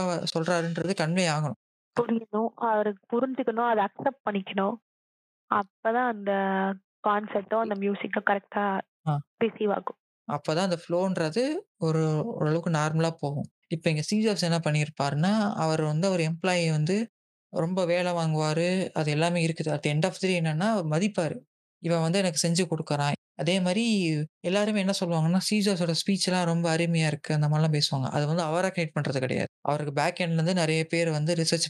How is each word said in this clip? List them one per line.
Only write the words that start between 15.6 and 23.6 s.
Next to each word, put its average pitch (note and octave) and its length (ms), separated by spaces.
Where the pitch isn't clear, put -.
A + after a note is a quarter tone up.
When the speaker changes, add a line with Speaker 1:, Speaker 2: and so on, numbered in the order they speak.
Speaker 1:
வந்து D#3 260
ஒரு F3+ 160
எம்ப்ளாயி E3+ 460
வந்து D#3 240
ரொம்ப F3 320
வேலை F3 280
வாங்குவாரு. D#3+ 540
அது D3+ 180
எல்லாமே E3+ 300
இருக்குது. D#3+ 280
At D3 120
the D3 100
end D#3 140
of F#3 80
the - 80
day F#3 140
என்னன்னா, D#3+ 340
அவர் G3 180
மதிப்பாரு. E3+ 500
இவன் E3 200
வந்து E3+ 160
எனக்கு F3+ 200
செஞ்சு E3+ 260
குடுக்குறான். D3 520
அதே D#3+ 220
மாரி F#3 260